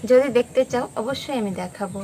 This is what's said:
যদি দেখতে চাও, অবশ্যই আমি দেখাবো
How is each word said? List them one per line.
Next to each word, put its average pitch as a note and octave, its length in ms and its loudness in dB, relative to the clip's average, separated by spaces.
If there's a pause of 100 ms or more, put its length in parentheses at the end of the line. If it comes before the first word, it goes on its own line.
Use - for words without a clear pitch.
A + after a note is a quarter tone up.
যদি B3+ 180 8 (100)
দেখতে B3 240 2 (100)
চাও, B3 140 -2 (160)
অবশ্যই C4+ 400 -6
আমি G3+ 100 -2 (100)
দেখাবো F#3 420 -8